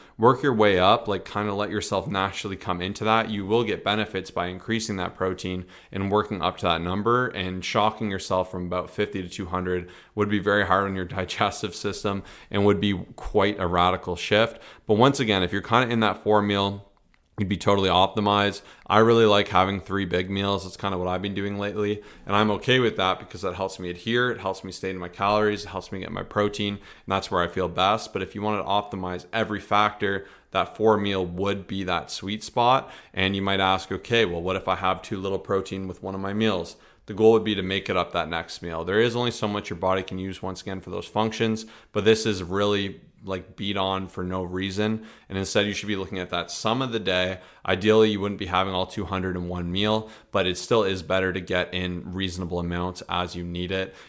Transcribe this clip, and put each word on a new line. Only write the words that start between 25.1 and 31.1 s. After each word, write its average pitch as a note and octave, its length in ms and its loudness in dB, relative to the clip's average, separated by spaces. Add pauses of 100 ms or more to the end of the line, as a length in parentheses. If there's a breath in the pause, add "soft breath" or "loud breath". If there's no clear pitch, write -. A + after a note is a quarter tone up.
It - 40 -14
helps F#2+ 220 -8
me F#2+ 100 -8
get F2+ 120 -10
my F#2 100 -6
protein. G#2 520 -2
And G2+ 60 -10 (260 loud breath)
that's F#2+ 240 -2
where F2+ 120 2
I F2 60 0
feel F2+ 200 -2
best. F#2+ 440 0
But G2 80 -4
if F#2 140 -6
you G2+ 80 -8
wanna G#2 200 0
optimize F#2 720 -2
every G#2+ 280 -2
factor, G#2 640 2 (240 loud breath)
that F#2 260 0
four G#2+ 220 6
meal G2 260 0